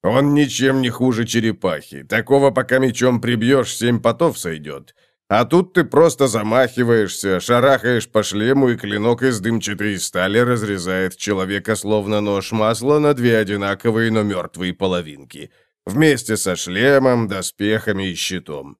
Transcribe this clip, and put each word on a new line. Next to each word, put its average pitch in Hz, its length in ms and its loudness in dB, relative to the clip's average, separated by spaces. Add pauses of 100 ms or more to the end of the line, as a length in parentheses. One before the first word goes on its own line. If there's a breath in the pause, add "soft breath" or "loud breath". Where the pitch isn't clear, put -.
Он 135 300 2
ничем 135 480 0
не 123 80 0
хуже 120 360 0
черепахи. 92 760 -4
Такого, 135 480 2
пока 127 280 0
мечом 127 420 0
прибьешь, 120 520 0
семь 117 260 0
потов 117 380 0
сойдет. 76 580 -12 (340)
А 120 160 4
тут 180 280 2
ты 170 100 2
просто 139 440 4
замахиваешься, 110 1120 0
шарахаешь 120 680 2
по 107 140 0
шлему, 123 460 2
и 117 80 0
клинок 110 460 -2
из 123 160 0
дымчатой 104 600 -4
стали 95 400 0
разрезает 98 760 -2
человека, 101 580 -2
словно 104 440 -2
нож 101 320 -2
масла, 113 480 0
на 147 140 2
две 120 240 2
одинаковые, 107 760 -2
но 110 120 0
мертвые 90 500 -4
половинки. 76 760 -6 (340)
Вместе 127 520 2
со 92 180 -4
шлемом, 123 720 2
доспехами 98 840 -4
и 85 40 -10
щитом. 73 640 -10